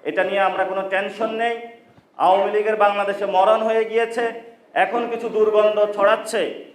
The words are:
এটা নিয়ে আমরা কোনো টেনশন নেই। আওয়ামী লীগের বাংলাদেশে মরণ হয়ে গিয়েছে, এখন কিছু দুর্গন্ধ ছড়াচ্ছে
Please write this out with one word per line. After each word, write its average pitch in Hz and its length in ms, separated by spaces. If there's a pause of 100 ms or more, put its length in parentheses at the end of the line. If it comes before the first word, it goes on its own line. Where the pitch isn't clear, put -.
এটা 151 200
নিয়ে 196 160
আমরা 190 260
কোনো 190 240
টেনশন 202 460
নেই। 233 240 (580)
আওয়ামী 196 340
লীগের 214 240
বাংলাদেশে 202 500
মরণ 196 360
হয়ে 226 240
গিয়েছে, 226 560 (320)
এখন 214 360
কিছু 226 200
দুর্গন্ধ 208 640
ছড়াচ্ছে 202 800